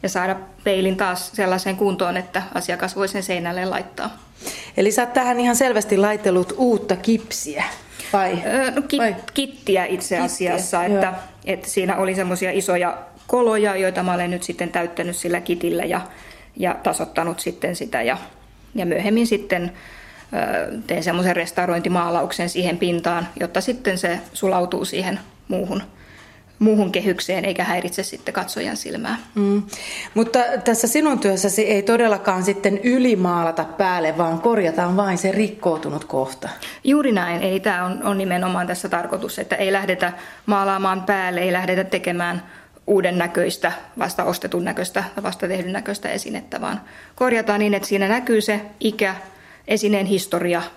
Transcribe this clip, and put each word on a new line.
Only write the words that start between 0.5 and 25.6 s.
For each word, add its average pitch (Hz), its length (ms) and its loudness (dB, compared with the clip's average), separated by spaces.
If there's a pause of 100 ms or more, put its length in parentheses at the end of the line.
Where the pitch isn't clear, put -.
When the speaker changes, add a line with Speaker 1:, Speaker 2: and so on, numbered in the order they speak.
Speaker 1:
peilin 190 340 2
taas 185 360 -2
sellaiseen 185 440 0
kuntoon, 185 400 2
että 185 260 -4 (100)
asiakas 180 420 -4
voi 196 120 0
sen 196 160 -2
seinälle 180 420 -2
laittaa. - 520 -4 (600)
Speaker 2:
Eli 202 140 6
sä 247 100 2
oot 240 120 0
tähän 247 260 4
ihan 240 160 4
selvästi 214 420 4
laitellut 196 600 4
uutta 240 380 2
kipsiä, 185 680 0 (500)
vai? 185 320 2
Speaker 1:
Öö, 254 260 2
no, 262 100 0
kit-, 285 160 0
Speaker 2:
Vai? 226 180 2 (180)
Speaker 1:
kittiä 196 520 0
itse 180 300 -2
Speaker 2:
Kittiä, 170 80 0
Speaker 1:
asiassa, 180 600 -2
Speaker 2:
joo. 202 120 2
Speaker 1:
että, 185 180 2 (320)
että 185 240 -4
siinä 185 280 0
oli 190 180 0
semmosia 185 360 -2
isoja 180 460 0 (300)
koloja, 220 480 2
joita 185 280 0
mä 180 100 2
olen 175 180 0
nyt 180 120 -4
sitten 175 260 -4
täyttänyt 170 460 -4
sillä 175 260 -2
kitillä 170 420 -2
ja, - 180 -2 (540)
ja 180 280 0
tasoittanut 170 560 -2
sitten 175 360 -4
sitä 123 260 -4
ja, 120 160 0 (580)
ja 196 100 -2
myöhemmin 208 420 2
sitten, 180 440 0 (640)
öö, - 440 -2 (100)
teen 165 160 -2
semmoisen 180 320 2
restaurointimaalauksen 170 1120 0
siihen 175 280 0
pintaan, 175 500 0 (120)
jotta - 220 -2
sitten 233 360 -2
se 175 220 -2 (140)
sulautuu 185 520 0
siihen 190 340 -4 (280)
muuhun, 185 360 -4 (760)